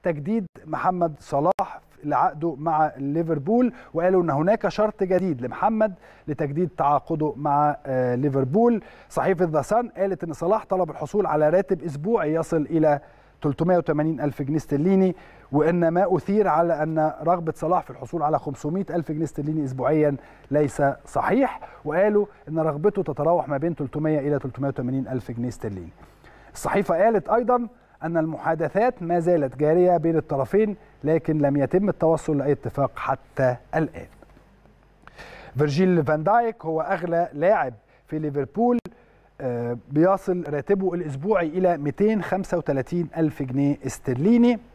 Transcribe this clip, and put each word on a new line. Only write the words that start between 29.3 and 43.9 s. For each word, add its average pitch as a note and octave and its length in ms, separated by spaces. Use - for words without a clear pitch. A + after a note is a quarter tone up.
جارية E3+ 400
بين E3 200
الطرفين، F3+ 580
لكن D#3 340
لم C#3+ 200
يتم D#3+ 320
التوصل D#3+ 480
لأي C#3 140
اتفاق C3+ 440
حتى C3 600
الآن. - 300
فيرجيل D#3 480
فان D#3 180
دايك A3+ 420
هو D#3+ 160
أغلى E3+ 520
لاعب D3+ 400
في D#3 120
ليفربول، D#3 600
آه، A#2+ 360
بيصل F3+ 580
راتبه F3+ 440
الأسبوعي E3+ 540
إلى F3 300
ميتين G3 440
خمسة F#3 360
وتلاتين D3+ 500
ألف D3+ 260
جنيه C#3 420
استرليني. G#3+ 760